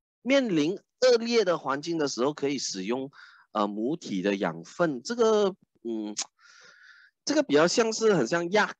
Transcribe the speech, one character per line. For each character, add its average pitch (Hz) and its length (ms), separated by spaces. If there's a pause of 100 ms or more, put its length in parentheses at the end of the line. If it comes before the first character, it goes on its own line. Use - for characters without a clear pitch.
(220)
面 247 340
临 151 220
恶 247 400
劣 233 260
的 170 140
环 139 240
境 170 160
的 147 100
时 120 160
候， 147 80
可 143 160
以 139 120
使 95 240
用， 131 260 (440)
呃， 104 120
母 110 300
体 95 260
的 101 140
养 82 280
分， 143 380
这 233 140
个， 214 400 (280)
嗯， 107 320 (1120)
这 285 100
个 302 80
比 277 100
较 170 140
像 226 240
是 220 220
很 139 120
像 170 260
压 202 280